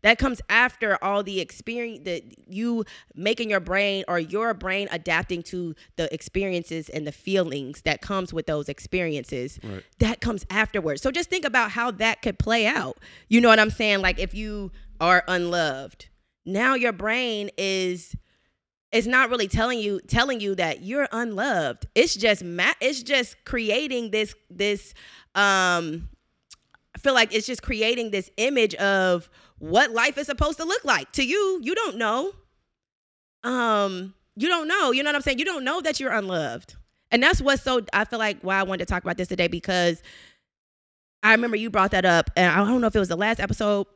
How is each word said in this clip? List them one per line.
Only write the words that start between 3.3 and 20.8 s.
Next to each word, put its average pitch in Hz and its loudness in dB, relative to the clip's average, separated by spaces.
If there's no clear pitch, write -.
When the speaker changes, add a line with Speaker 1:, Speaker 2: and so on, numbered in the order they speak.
Speaker 1:
your 202 2
brain 196 0
or 175 0
your 208 -2
brain 190 -4
adapting 170 -2
to 175 -8
the 160 -4
experiences 170 -4
and 151 -8
the 147 -6
feelings 147 -2
that 156 -2
comes 190 -6
with 160 -6
those 151 -4
experiences. 147 -6
Speaker 2:
Right. 98 -10
Speaker 1:
That 226 0
comes 220 -4
afterwards. 185 -2
So 262 0
just 330 -4
think 359 -2
about 233 0
how 240 -2
that 220 -2
could 196 -4
play 220 2
out. 208 -4
You 233 6
know 233 8
what 220 10
I'm 214 6
saying? 208 0
Like, 185 0
if 185 -6
you 208 -8
are 180 6
unloved, 170 -2
now 226 0
your 240 0
brain 214 -4
is, 185 -2
is 226 2
not 254 2
really 226 0
telling 233 0
you, 202 -2
telling 240 0
you 202 -2
that 170 -2